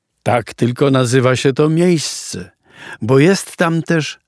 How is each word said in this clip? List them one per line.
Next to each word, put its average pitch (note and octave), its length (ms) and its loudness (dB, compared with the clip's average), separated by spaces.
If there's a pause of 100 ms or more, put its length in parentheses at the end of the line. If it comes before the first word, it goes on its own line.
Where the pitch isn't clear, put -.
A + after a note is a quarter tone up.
(220)
Tak A#2 320 0
tylko B2+ 360 0
nazywa B2+ 460 2
się C#3 160 0
to D3+ 160 2
miejsce, D#3+ 840 -2 (520)
bo B2+ 160 2
jest F3+ 380 2
tam E3 260 0
też D#3+ 460 -4